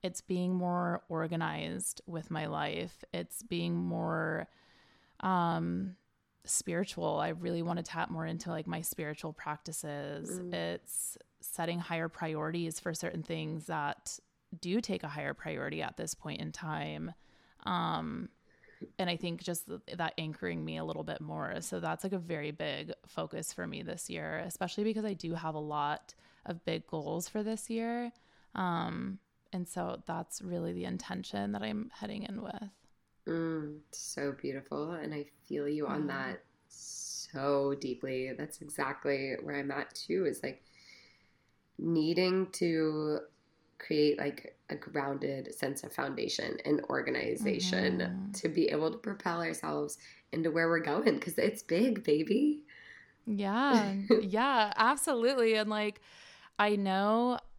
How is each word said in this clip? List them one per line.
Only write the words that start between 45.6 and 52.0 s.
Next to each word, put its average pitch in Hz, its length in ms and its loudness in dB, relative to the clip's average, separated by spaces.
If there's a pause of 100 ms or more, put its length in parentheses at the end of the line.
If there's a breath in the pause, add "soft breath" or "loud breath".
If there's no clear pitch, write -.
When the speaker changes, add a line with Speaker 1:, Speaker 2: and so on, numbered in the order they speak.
Speaker 2:
of - 80 -8
foundation - 760 -2
and 147 180 4
organization - 1160 2
Speaker 1:
Mm-hmm. 190 320 -2
Speaker 2:
to - 160 -2
be 160 220 4
able 156 220 2
to - 60 -6
propel 180 440 -2
ourselves 156 560 -2 (340 loud breath)
into 165 180 2
where 165 200 4
we're 165 100 6
going, 160 400 4
'cause - 180 -2
it's - 240 4
big, 208 420 4